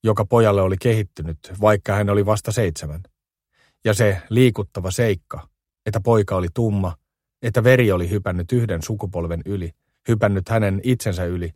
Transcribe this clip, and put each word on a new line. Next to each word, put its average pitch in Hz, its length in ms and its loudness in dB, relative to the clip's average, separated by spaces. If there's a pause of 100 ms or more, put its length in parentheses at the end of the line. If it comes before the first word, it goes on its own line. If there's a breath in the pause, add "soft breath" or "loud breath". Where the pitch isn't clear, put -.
joka 107 200 2
pojalle 107 380 4
oli 95 140 0
kehittynyt, 92 840 -4
vaikka 104 340 2
hän 101 160 0
oli 101 160 2
vasta 107 260 -2
seitsemän. 82 500 -4 (800)
Ja 107 100 2
se 98 340 0
liikuttava 107 600 0
seikka, - 580 -4 (380)
että 107 140 -2
poika 104 360 2
oli 90 180 -2
tumma, 101 420 -2 (460)
että 110 220 0
veri 123 280 6
oli 87 180 0
hypännyt 92 420 -4
yhden 98 300 -2
sukupolven 85 600 -6
yli, 90 260 -6 (380)
hypännyt 104 400 0
hänen 104 360 0
itsensä 101 400 -2
yli 87 320 -6